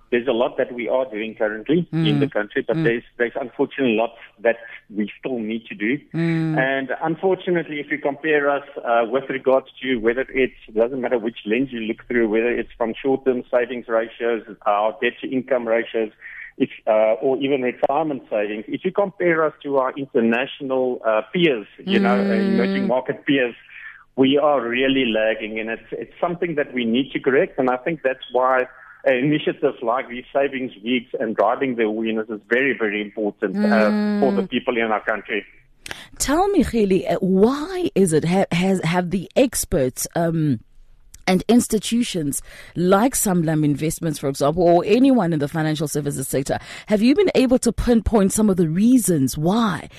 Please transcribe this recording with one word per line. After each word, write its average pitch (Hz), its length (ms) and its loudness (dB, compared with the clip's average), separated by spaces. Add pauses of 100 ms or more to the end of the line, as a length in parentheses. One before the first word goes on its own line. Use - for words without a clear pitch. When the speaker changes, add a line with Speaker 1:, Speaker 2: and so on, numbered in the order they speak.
(100)
Speaker 1:
there's 120 160 0
a 131 60 0
lot 123 240 0
that 127 160 -2
we 120 160 -8
are 131 220 0
doing 110 240 -8
currently 110 580 -2
Speaker 2:
Mm. 160 160 0
Speaker 1:
in 147 120 2
the 139 100 0
country, 107 360 -4
but 110 120 -2
Speaker 2:
Mm. - 60 0
Speaker 1:
there's, 117 180 0 (160)
there's 120 200 -2
unfortunately 131 560 -2
lots 113 220 0 (240)
that 113 160 2 (320)
we 101 300 -6
still 131 200 -6
need 113 280 -6
to 113 80 -12
do. 110 240 -2 (160)
Speaker 2:
Mm. 160 440 0
Speaker 1:
And 135 340 -2 (100)
unfortunately, 165 760 -2
if 143 120 -8
you 147 80 -4
compare 147 500 0
us, 143 140 0 (200)
uh, 117 240 2
with 131 220 -2
regards 131 380 2 (160)
to 131 140 -2
whether 117 340 0
it's, 127 260 0 (100)
it 110 80 -14
doesn't 120 280 2
matter 120 160 0
which 113 260 -6
lens 123 260 0
you 117 100 -8
look 110 280 -6
through, 117 220 2
whether 113 200 2
it's 117 280 -4
from 113 160 -2
short-term 131 560 0
savings 123 360 -2
ratios, 113 580 -2 (200)
our 107 380 2
debt-to-income 120 680 -2
ratios, 113 420 0 (460)
it's, 127 160 -2 (140)
uh, 110 340 4
or 131 160 0
even 135 240 0
retirement 139 720 -2
savings, 107 360 -4
if - 200 -8
you 185 60 -2
compare 175 520 0
us 151 80 0 (100)
to 139 140 -2
our 131 220 0
international, 131 1080 -2
uh, 107 160 2 (140)
peers, 147 320 0 (180)
you 190 140 0
know, 101 160 2
uh, 196 100 2
Speaker 2:
Mm. 196 300 0
Speaker 1:
emerging 196 320 0
market - 400 -2
peers, 127 280 0 (600)
we 135 220 4
are 143 240 2
really 131 460 0
lagging, 110 520 -2
and 110 120 -6
it's, - 200 -10
it's - 300 -10
something 170 360 -4
that 143 180 -2
we 123 100 -2
need 123 280 0
to 151 60 -4
correct. 139 400 2
And 127 120 2
I 127 80 0
think 170 260 -6
that's 131 260 -2
why 127 360 2 (400)
an 135 80 4
initiative 147 640 0
like 120 300 -2
these 123 240 -12
savings 135 360 0 (140)
weeks 117 340 -2
and 110 160 -2
driving 123 420 2
the 117 80 2
awareness 110 440 -2
is 107 180 -8
very, 127 300 0
very 104 240 -2
important, 104 560 -4
uh, 113 320 2
Speaker 2:
Mm. 104 320 0
Speaker 1:
for - 120 2
the 98 140 -2
people 123 300 -4
in 113 160 0
our 104 80 0
country. 107 460 -4 (720)
Speaker 2:
Tell 330 300 0
me, 381 140 2
Kheli, 190 480 0
uh, 170 100 0
why 285 760 2
is 180 180 2
it 160 140 2
ha-, 185 260 2
has, 185 300 0
have 175 300 -2
the 190 220 -4
experts, 175 800 0
um, 160 460 0 (680)
and 185 220 2
institutions 220 920 0 (340)
like 196 380 4
Sanlam 160 500 0
Investments, 151 540 -2
for 143 100 -4
example, 147 340 0
or 170 240 6
anyone 240 460 4
in 156 60 0
the 143 100 -2
financial 156 400 -2
services 143 400 -4
sector, - 300 -2 (300)
have 208 120 2
you 247 140 6
been 403 200 2
able 254 260 4
to 220 120 0
pinpoint 233 580 2
some 214 200 2
of 180 80 2
the 175 100 4
reasons 180 720 2
why 185 500 0 (100)